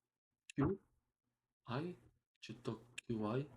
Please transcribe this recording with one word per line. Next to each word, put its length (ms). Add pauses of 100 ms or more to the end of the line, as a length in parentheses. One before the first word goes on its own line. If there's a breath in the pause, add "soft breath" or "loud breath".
(480)
Q 320 (1000)
I, 140 (440)
czy 160
Talk 260 (140)
Q 420
I, 80 (120)